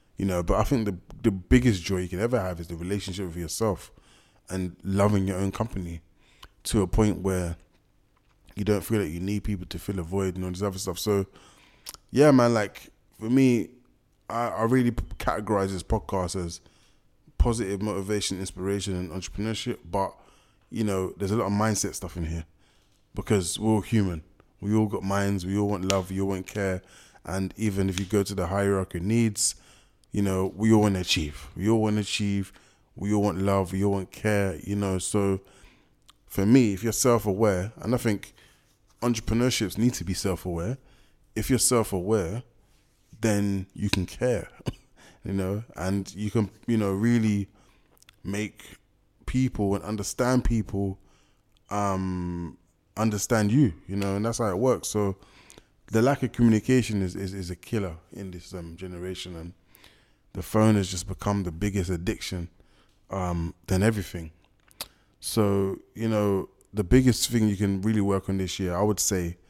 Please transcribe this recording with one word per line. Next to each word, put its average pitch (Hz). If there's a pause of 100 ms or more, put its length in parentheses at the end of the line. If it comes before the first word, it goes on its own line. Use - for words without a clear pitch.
(160)
you 98
know, 92
but 95
I 113
think 120
the, 95 (240)
the 110
biggest 101
joy 95
you 92
can 90
ever 117
have 92
is 85
the 87
relationship 95
with 82
yourself 87 (580)
and 92
loving 98
your 95
own 98
company 87 (640)
to 110
a 95
point 104
where 90 (960)
you 101
don't 101
feel 110
that 90
you 85
need 98
people 95
to -
fill 95
a 85
void 92
and 92
all 92
this 90
other 98
stuff. 92
So, 101 (840)
yeah, 147
man, 120
like, 104 (300)
for 110
me, 123 (600)
I, 117
I 107
really 120
p-, - (160)
categorize 98
this 92
podcast 95
as 85 (760)
positive 104
motivation, 98
inspiration, 95
and 90
entrepreneurship. 107
But, 95 (540)
you 110
know, 95
there's 98
a 104
lot 113
of 101
mindset 104
stuff -
in 85
here 82 (680)
because 95
we're 110
all 104
human. 92 (360)
We 104
all 107
got 101
minds. 98
We 98
all 104
want 92
love. 92
We 95
all 98
want 95
care. 95 (420)
And 95
even 98
if 90
you 98
go 101
to 98
the 92
hierarchy 98
of 85
needs, 113 (560)
you 104
know, 95
we 110
all 107
wanna 101
achieve. 78
We 95
all 113
wanna 107
achieve. 101 (440)
We 104
all 104
want 95
love. 98
We 95
all 101
want 98
care, 101
you 101
know. 98
So 98 (840)
for 98
me, 117
if 95
you're 113
self-aware, 104
and 113
I 123
think 107 (680)
entrepreneurships 117
need 120
to -
be 90
self-aware. 90 (580)
If -
you're 127
self-aware, 104 (800)
then 101
you 101
can 92
care, 120 (360)
<laughs> -
you -
know, 98 (120)
and 95
you 104
can, 104 (160)
you 117
know, 101
really 107 (760)
make 101 (500)
people 110
and 95
understand 120
people, 101 (720)
um, 92 (380)
understand 107
you, 123 (140)
you 98
know, 98
and 101
that's 113
how 117
it 90
works. 117
So 101 (760)
the 113
lack 139
of 123
communication 110
is, 92
is, 95
is 92
a 90
killer 95 (160)
in 98
this, 87
um, 85
generation, 90
and 85 (800)
the 95
phone 107
has 98
just 90
become 101
the 90
biggest 95
addiction, 90 (600)
um, 87 (140)
than 92
everything. 95 (880)
So, 98 (140)
you 113
know, 104 (240)
the 104
biggest 127
thing 113
you 101
can 98
really 107
work 98
on 98
this 92
year, 90
I 90
would 104
say, 87 (120)